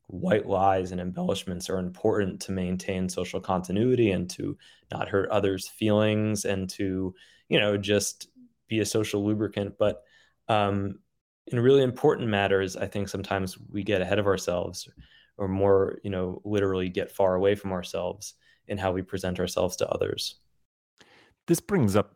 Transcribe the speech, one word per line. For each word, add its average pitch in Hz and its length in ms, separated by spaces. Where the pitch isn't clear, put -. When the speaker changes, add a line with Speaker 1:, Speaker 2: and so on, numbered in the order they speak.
Speaker 1:
white 98 380
lies 95 440
and 92 100
embellishments 92 720
are 92 80
important 95 600
to - 120
maintain 92 560
social 90 300
continuity 101 720
and 92 200
to 98 280
not - 180
hurt 98 220
others' 98 380
feelings 107 760
and 95 260
to, 95 440
you 147 120
know, 104 160
just 104 520
be 110 140
a 101 40
social 104 400
lubricant. 104 540
But, 104 240
um, 101 500
in 123 140
really 135 240
important 127 440
matters, 98 480
I 98 120
think 101 200
sometimes 95 480
we - 280
get 101 160
ahead 92 180
of 101 80
ourselves 90 640
or 101 100
more, 95 560
you 101 80
know, 92 340
literally 98 440
get 92 240
far 92 240
away 98 180
from 101 160
ourselves 90 640
in 101 120
how 95 120
we 92 120
present 92 360
ourselves 90 380
to - 120
others. - 480
Speaker 2:
This 170 140
brings 113 360
up - 200